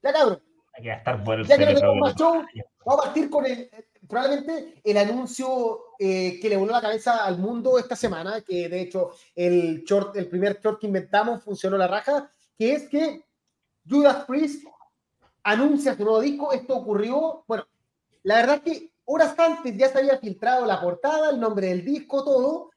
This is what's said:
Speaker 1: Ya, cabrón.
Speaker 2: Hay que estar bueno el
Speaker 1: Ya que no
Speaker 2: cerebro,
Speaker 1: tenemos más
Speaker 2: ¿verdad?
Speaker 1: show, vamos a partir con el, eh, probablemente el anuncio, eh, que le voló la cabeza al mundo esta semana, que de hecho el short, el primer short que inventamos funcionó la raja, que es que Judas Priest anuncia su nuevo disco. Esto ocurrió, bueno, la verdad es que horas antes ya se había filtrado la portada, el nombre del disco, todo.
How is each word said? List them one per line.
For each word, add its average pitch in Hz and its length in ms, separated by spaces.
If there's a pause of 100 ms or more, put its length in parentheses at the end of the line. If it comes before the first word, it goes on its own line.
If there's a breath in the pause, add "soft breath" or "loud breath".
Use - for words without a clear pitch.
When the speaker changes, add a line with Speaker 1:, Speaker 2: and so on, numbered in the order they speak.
Speaker 1:
Ya, 285 100
cabrón. 269 300 (320)
Speaker 2:
Hay 113 100
que 110 80
estar 104 300
bueno 110 200
el - 60
Speaker 1:
Ya 277 100
que 285 60
no 294 60
Speaker 2:
cerebro, 277 100 (120)
Speaker 1:
tenemos - 80
más 277 140
Speaker 2:
¿verdad? 330 180
Speaker 1:
show, 311 320 (220)
vamos 277 140
a 277 60
partir 294 240
con 285 140
el, 254 80
eh, 233 360 (200)
probablemente 285 760
el 208 140
anuncio, 247 840 (180)
eh, 185 420
que 214 80
le 202 80
voló 202 160
la 240 80
cabeza 220 460
al 180 120
mundo 240 400
esta 247 160
semana, 196 460
que 175 300
de 180 100
hecho 180 300 (240 loud breath)
el 175 500
short, 202 320
el 180 120
primer 196 320
short 214 200
que 214 60
inventamos 208 580
funcionó 196 320
la 180 120
raja, 277 420 (260)
que 226 160
es 294 160
que 302 360 (640)
Judas 285 360
Priest 285 400 (800)
anuncia 269 520
su 208 100
nuevo 220 160
disco. 285 320
Esto 254 220
ocurrió, 226 720
bueno, 226 200 (560)
la 208 140
verdad 247 200
es 285 60
que - 300 (120)
horas 302 340
antes 320 380
ya 262 140
se 269 80
había 269 200
filtrado 233 460
la 196 160
portada, 285 500
el 269 80
nombre 208 280
del 180 180
disco, 277 400
todo. 277 520